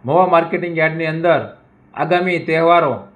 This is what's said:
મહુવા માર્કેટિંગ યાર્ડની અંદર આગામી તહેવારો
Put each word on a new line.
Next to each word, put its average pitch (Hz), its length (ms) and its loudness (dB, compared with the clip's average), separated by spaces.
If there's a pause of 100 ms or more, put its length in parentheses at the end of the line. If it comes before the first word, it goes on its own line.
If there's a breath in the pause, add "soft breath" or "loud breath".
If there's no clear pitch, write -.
મહુવા 170 220 2
માર્કેટિંગ 170 520 0
યાર્ડની 160 280 -2
અંદર 160 360 0 (520)
આગામી 175 440 -2
તહેવારો 160 540 2 (220)